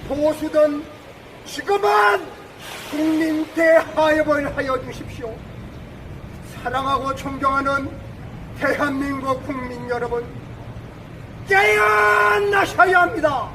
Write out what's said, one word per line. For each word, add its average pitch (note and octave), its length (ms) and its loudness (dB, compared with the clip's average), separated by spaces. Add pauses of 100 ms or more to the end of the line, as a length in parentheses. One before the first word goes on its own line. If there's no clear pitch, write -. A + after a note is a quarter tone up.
보수든 D4+ 760 2 (600)
지금은 G4+ 440 0 (1000)
국민 D#4 640 0
대화협을 D#4 1040 4
하여 C4 260 -2
주십시오. - 500 -10 (1300)
사랑하고 C4 520 0
존경하는 C#4 760 0 (680)
대한민국 C4+ 880 -2
국민 B3 440 -8
여러분, A#3+ 360 -4 (1200)
깨어나셔야 G#4 1500 4
합니다. D4+ 540 2